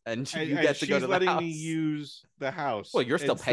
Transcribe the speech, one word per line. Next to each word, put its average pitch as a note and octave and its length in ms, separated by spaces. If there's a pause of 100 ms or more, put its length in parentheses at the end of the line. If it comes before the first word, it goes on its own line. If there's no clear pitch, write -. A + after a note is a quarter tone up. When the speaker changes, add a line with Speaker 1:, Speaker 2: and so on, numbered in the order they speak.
Speaker 1:
and A#2 220
she, D#3+ 140
Speaker 2:
And, D#3+ 80
Speaker 1:
you C#3+ 80
Speaker 2:
and E3 100
Speaker 1:
get C#3+ 80
to D#3 100
go C#3+ 120
Speaker 2:
she's C3+ 40
Speaker 1:
to C3 60
the F#3+ 40
Speaker 2:
letting F#3 180
Speaker 1:
house. E3 120
Speaker 2:
me E3+ 80
use D#3 720 (160)
the C3+ 140
house B2+ 420
Speaker 1:
Well, - 80
you're B2+ 160
still C#3+ 140
Speaker 2:
instead - 220